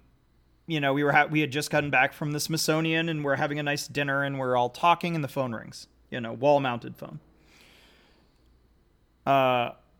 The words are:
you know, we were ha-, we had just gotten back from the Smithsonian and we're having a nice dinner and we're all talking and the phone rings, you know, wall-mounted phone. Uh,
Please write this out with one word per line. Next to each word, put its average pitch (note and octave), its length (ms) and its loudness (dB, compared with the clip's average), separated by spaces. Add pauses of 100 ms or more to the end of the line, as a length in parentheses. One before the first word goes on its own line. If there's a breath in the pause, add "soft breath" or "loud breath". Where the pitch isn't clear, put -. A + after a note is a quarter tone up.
(680)
you D#3+ 120 -4
know, C#3 140 2
we C#3+ 100 2
were C#3+ 100 4
ha-, D3 160 6
we D3+ 120 2
had C#3+ 100 0
just D3 200 -4
gotten D3 200 0
back C3 220 4
from D3 200 -6
the D3 60 -2
Smithsonian D#3+ 680 0
and D3+ 160 -4
we're C#3 120 0
having D3 220 -2
a D3+ 40 -4
nice C#3+ 260 -4
dinner C#3 340 -2
and C#3 160 -4
we're B2+ 180 0
all B2 120 2
talking E3+ 460 0
and D3+ 100 -2
the B2+ 40 -4
phone B2+ 260 -4
rings, - 340 -14 (220)
you B2+ 100 -8
know, A#2 120 -8
wall-mounted B2 640 0
phone. - 220 -14 (2000 soft breath)
Uh, C3 440 2 (300)